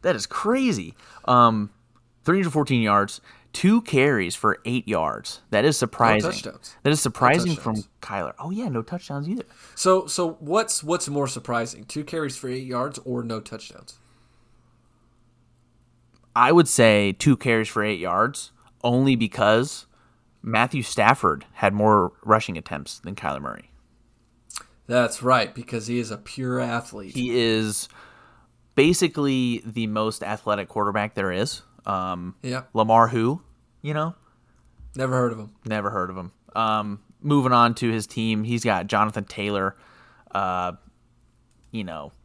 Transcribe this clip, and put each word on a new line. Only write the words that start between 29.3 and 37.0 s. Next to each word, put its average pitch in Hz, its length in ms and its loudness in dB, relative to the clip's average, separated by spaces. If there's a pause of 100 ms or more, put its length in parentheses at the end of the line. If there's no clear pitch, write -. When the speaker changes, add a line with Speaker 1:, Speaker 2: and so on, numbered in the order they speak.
Speaker 1:
the 113 220 -4
most 107 360 -4
athletic 104 460 -4
quarterback 104 460 -2
there 95 160 -2
is. - 320 -4 (220)
Um, 92 560 -6
Speaker 2:
Yeah. 127 220 -8 (100)
Speaker 1:
Lamar 113 360 6
who, 120 320 0 (400)
you 151 120 -8
know? 156 220 -4 (800)
Speaker 2:
Never 131 180 -4
heard 123 200 0
of 107 60 -12
him. 104 160 -16 (100)
Speaker 1:
Never 107 240 -4
heard 92 200 -4
of 92 80 -10
him. 87 140 -12 (240)
Um, 107 460 -2 (200)